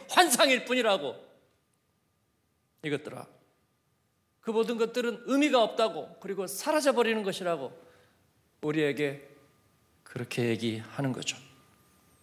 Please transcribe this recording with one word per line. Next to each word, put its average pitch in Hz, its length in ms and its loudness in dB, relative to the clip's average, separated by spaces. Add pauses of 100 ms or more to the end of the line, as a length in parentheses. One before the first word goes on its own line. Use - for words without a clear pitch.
환상일 285 560 6
뿐이라고. 202 500 0 (1700)
이것들아, 139 440 -6 (1120)
그 - 100 -6
모든 220 280 0
것들은 226 480 -2
의미가 262 360 4
없다고, 208 580 -2
그리고 190 280 -6
사라져버리는 240 760 2
것이라고 170 560 -4 (840)
우리에게 147 640 0 (760)
그렇게 120 460 -4
얘기하는 113 640 -2
거죠. - 240 -6 (880)